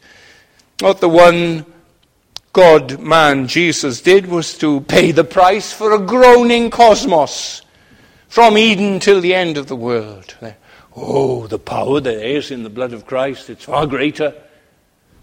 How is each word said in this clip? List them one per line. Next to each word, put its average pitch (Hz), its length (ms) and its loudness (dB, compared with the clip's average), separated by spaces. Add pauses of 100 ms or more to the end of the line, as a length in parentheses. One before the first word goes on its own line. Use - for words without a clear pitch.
(800)
What 190 200 0
the 180 80 0
one 170 560 4 (880)
God-man 147 960 4
Jesus 151 540 -4
did 185 240 2
was 175 320 -8
to 147 240 -2
pay 165 280 0
the 156 140 2
price 190 480 0
for 214 200 -2
a 214 60 2
groaning 240 720 4
cosmos 208 920 0 (680)
from 226 300 4
Eden 202 420 -2
till 196 220 2
the 180 120 0
end 170 220 -2
of 139 120 -10
the 135 80 -10
world. 110 600 -8 (580)
Oh, 127 520 -4
the 104 120 -10
power 120 420 -6
there 113 220 -8
is 131 280 -8
in 127 120 -12
the 110 80 -14
blood 120 220 -10
of 107 140 -18
Christ, 131 420 -8
it's 117 160 -20
far 147 220 -4
greater 143 480 -6 (880)